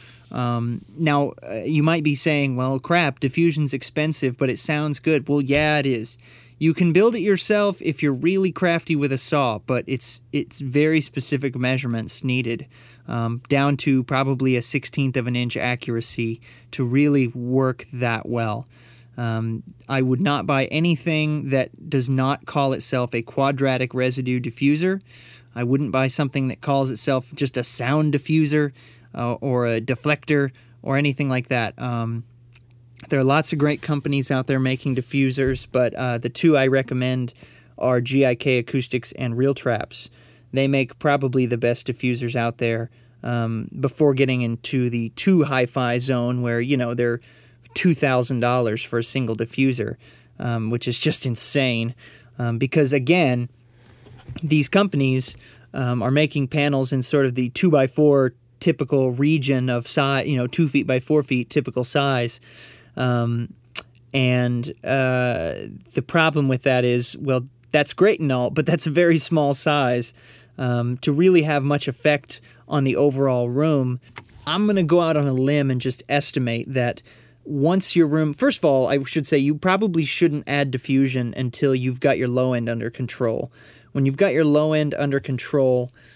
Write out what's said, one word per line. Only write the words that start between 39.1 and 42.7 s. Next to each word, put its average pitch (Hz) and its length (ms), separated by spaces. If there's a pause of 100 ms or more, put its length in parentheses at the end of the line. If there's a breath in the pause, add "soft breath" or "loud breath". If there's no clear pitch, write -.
and 117 260
Real 135 160
Traps. - 560 (420 soft breath)
They 135 140
make 135 320
probably 135 480
the 117 120
best 120 280
diffusers 120 480
out 117 240
there, 117 320 (320 soft breath)